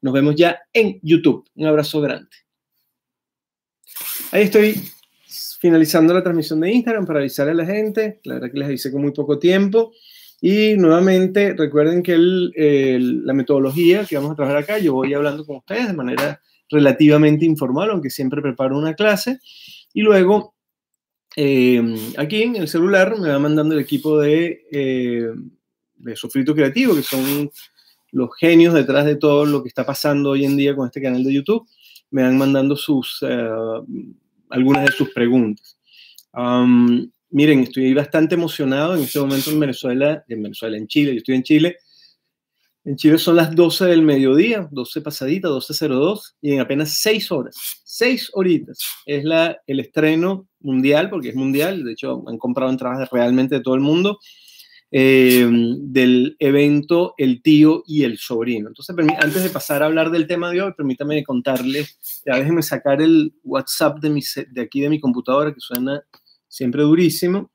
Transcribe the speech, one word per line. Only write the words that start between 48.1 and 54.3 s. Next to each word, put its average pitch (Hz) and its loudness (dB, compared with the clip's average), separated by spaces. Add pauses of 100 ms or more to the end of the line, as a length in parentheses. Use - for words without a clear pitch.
horitas, 185 -2 (240)
es 143 -6
la, 160 0
el 139 -4
estreno 160 -2 (120)
mundial, 143 0
porque 156 -8
es 113 -10
mundial, 139 -2
de 117 -8
hecho 127 -8
han 117 -10
comprado 127 -2
entradas 127 -4
de 127 -6
realmente 127 2
de 127 -2
todo 131 -2
el 131 0
mundo, 175 0 (720)